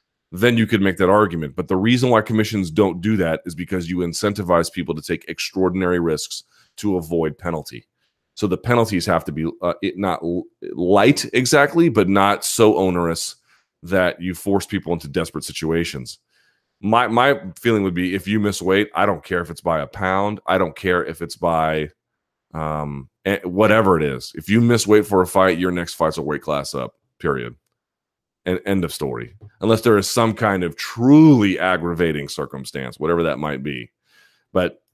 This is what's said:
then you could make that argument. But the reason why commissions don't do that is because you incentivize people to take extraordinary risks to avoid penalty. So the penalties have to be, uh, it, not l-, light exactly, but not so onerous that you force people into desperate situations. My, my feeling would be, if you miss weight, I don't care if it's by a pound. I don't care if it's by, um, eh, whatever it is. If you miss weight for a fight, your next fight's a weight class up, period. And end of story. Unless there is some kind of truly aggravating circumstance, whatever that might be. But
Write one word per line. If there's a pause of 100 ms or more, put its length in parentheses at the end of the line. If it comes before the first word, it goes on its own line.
(320)
then
you
could
make
that
argument.
But
the
reason
why
commissions
don't
do
that
is
because
you
incentivize
people
to
take
extraordinary
risks (360)
to
avoid
penalty. (480)
So
the
penalties
have
to
be, (140)
uh,
it,
not
l-, (260)
light
exactly,
but
not
so
onerous (480)
that
you
force
people
into
desperate
situations. (600)
My,
my (180)
feeling
would
be,
if
you
miss
weight,
I
don't
care
if
it's
by
a
pound.
I
don't
care
if
it's
by, (640)
um, (160)
eh,
whatever
it
is.
If
you
miss
weight
for
a
fight,
your
next
fight's
a
weight
class
up, (240)
period. (880)
And
end
of
story. (260)
Unless
there
is
some
kind
of
truly
aggravating
circumstance,
whatever
that
might
be. (640)
But (140)